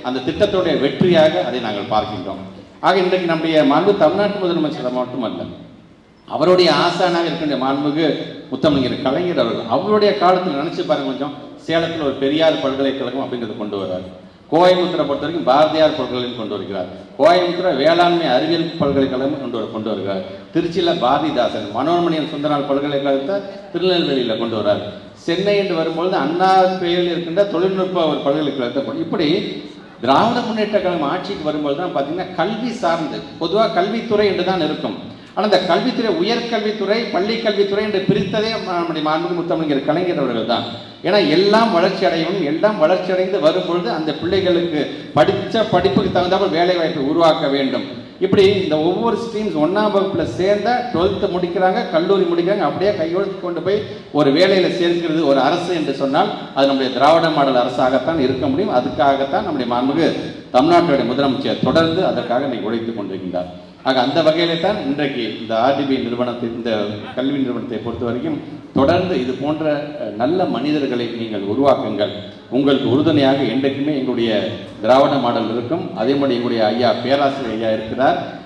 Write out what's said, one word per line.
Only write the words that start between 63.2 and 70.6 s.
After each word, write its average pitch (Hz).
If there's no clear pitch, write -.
ஆக 131
அந்த 147
வகையிலே 160
தான் 202
இன்றைக்கு 127
இந்த 113
ஆர்டிபி 135
நிறுவனத்தை, 120
இந்த 117
கல்வி 135
நிறுவனத்தை 120
பொறுத்த 117
வரைக்கும் 131
தொடர்ந்து 170
இது 127
போன்ற, 151
அஹ், 107
நல்ல 170
மனிதர்களை 123